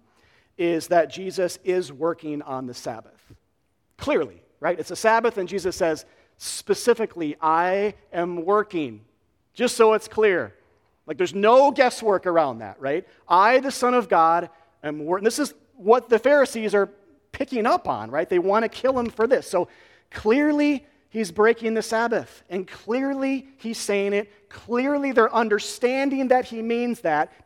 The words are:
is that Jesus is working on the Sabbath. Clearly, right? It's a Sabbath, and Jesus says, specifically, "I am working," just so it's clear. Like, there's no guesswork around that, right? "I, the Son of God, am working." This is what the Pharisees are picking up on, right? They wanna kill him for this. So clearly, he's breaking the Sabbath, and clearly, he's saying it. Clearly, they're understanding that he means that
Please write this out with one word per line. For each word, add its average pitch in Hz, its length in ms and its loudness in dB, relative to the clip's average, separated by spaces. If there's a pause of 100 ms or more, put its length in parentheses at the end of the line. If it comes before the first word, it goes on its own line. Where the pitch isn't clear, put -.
(560)
is 170 320 -2
that 165 220 4
Jesus 180 520 -6
is 180 300 -2
working 151 500 -6
on 135 240 -8
the 123 80 -12
Sabbath. - 600 -14 (640)
Clearly, 151 440 -2 (180)
right? 175 180 -2
It's - 120 -10
a 175 60 -8
Sabbath, 226 420 2
and 185 100 -6
Jesus 180 280 -4
says, 160 280 -2 (340)
specifically, 196 1000 -2
"I 185 540 0 (180)
am 175 320 -4
working," 170 600 -2 (500)
just 240 220 -2
so 220 180 6
it's 208 140 -4
clear. 175 460 0 (520)
Like, 151 120 -8
there's 175 160 -2
no 240 360 6
guesswork 226 560 0
around 156 320 0
that, 104 220 -14
right? 143 260 -4 (200)
"I, 208 340 6
the 269 100 -4
Son 247 240 0
of 240 140 0
God, 170 420 2 (340)
am 151 200 -8
working." 185 200 -2
This 233 140 0
is 285 160 -4 (200)
what 233 360 2
the 226 80 4
Pharisees 240 560 2
are 202 160 2 (420)
picking 247 320 -4
up 330 240 0
on, 113 220 -6
right? 156 180 -2
They 180 100 2
wanna 202 300 0
kill 262 300 -2
him 233 100 -4
for 220 180 -2
this. 233 220 0
So 175 200 -2 (420)
clearly, 294 760 0 (220)
he's 214 240 -6
breaking 226 400 2
the 220 100 -2
Sabbath, 226 680 -4
and 180 180 -6
clearly, 269 880 -4
he's 226 220 -10
saying 202 340 -2
it. 202 180 -2 (200)
Clearly, 269 600 -2
they're 220 220 2
understanding 247 960 -2
that 247 160 4
he 226 160 -10
means 233 400 -4
that 156 320 0 (140)